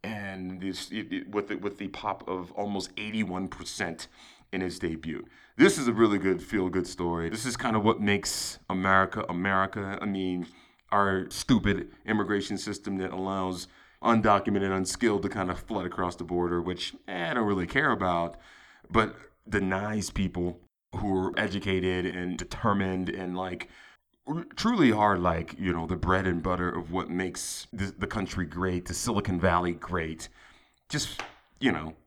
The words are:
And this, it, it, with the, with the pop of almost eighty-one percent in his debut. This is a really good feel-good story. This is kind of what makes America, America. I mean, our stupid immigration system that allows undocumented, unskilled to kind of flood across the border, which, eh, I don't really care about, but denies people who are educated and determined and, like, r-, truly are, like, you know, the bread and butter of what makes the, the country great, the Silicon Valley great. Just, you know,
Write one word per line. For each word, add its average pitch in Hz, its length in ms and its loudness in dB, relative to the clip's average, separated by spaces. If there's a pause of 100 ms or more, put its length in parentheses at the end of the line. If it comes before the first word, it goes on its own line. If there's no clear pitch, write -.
And 95 580 -8
this, 95 300 -6
it, 107 200 -8
it, 95 200 -8
with 101 160 -2
the, 104 80 -4
with 101 240 -6
the 101 80 -6
pop - 400 -6
of 90 240 -6
almost 101 460 -4
eighty-one 104 520 -2
percent - 580 -6 (460)
in 92 80 -2
his 90 160 -2
debut. 80 480 -4 (320)
This 127 200 8
is 131 100 2
a 117 60 4
really 104 240 8
good 90 240 2
feel-good 92 440 0
story. 85 440 -2
This 113 160 -4
is 120 120 -4
kind 117 180 0
of 104 80 4
what 110 160 4
makes - 600 0 (100)
America, 95 580 4
America. 98 760 0
I - 40 -6
mean, 92 420 -2 (440)
our 98 380 4
stupid 101 640 2 (140)
immigration 101 520 0
system 98 400 -4
that 95 140 -4
allows 92 560 -4 (360)
undocumented, 101 720 4
unskilled 101 480 0
to 98 60 -2
kind 95 200 -4
of 87 100 -4
flood 98 260 -6
across 87 300 -4
the 87 100 -10
border, 87 360 0
which, 87 340 -6 (120)
eh, 90 240 -4
I - 20 -2
don't 110 120 2
really 101 220 2
care 139 240 2
about, 90 460 0 (520)
but 107 260 2 (320)
denies 101 640 0
people 87 500 -2 (360)
who 101 220 0
are 92 220 0
educated 92 680 0
and 90 320 -4
determined 95 680 0
and, 92 300 -4
like, 92 320 -6 (580)
r-, 160 180 -4 (100)
truly 202 360 6
are, 104 260 6
like, 82 400 0
you 92 140 0
know, 82 140 0
the 87 100 -2
bread 92 320 2
and 85 160 0
butter 90 260 0
of 82 220 -6
what 90 180 -2
makes 90 640 -6
the, 98 260 -4
the 95 100 -4
country 95 380 -4
great, 90 400 -2
the 92 80 -6
Silicon 98 460 0
Valley 87 340 2
great. 82 540 -6 (640)
Just, - 320 -4 (400)
you 131 100 4
know, 80 240 -4 (120)